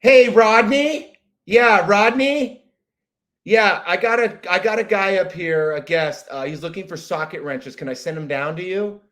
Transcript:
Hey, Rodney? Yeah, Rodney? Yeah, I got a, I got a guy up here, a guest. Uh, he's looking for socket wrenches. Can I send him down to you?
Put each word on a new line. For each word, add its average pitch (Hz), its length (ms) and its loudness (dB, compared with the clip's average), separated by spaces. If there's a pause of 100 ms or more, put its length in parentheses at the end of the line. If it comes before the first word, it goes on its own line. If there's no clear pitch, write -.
Hey, 254 280 6
Rodney? 226 880 2 (300)
Yeah, 214 400 4
Rodney? 240 760 0 (800)
Yeah, 202 420 2
I 175 100 -2
got 226 240 0
a, 226 180 -2 (120)
I 185 80 0
got 220 200 -2
a 226 60 -2
guy 196 320 -2
up 175 160 -2
here, 160 400 -2
a 147 80 -6
guest. 156 500 -4
Uh, 135 140 -8
he's 147 180 -8
looking 170 240 -10
for 160 100 -14
socket 156 460 -8
wrenches. 135 340 -10
Can 135 120 -12
I 131 60 -8
send 160 240 -10
him 151 100 -12
down 143 280 -6
to 175 80 -12
you? 202 360 -8 (120)